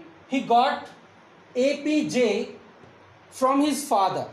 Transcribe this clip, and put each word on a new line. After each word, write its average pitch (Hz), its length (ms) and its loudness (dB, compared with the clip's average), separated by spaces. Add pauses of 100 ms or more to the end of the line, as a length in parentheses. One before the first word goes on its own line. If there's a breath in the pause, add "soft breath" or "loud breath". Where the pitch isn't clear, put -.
(300)
he 262 100 -2
got 240 480 2 (680)
A 269 280 2
P 294 240 0
J 226 400 0 (800)
from 269 320 0
his 294 220 -2
father। 185 480 0